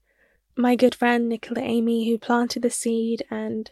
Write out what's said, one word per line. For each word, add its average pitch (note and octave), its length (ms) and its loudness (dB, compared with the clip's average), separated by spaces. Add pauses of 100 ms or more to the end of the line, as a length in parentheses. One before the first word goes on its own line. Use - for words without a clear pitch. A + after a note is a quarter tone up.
(560)
My B3 200 4
good A#3+ 180 4
friend A#3+ 340 0
Nicola A#3 320 -6
Amy, A#3 480 0
who A#3 100 0
planted A#3+ 440 -2
the A#3+ 80 0
seed A3+ 600 -2
and A3 420 -6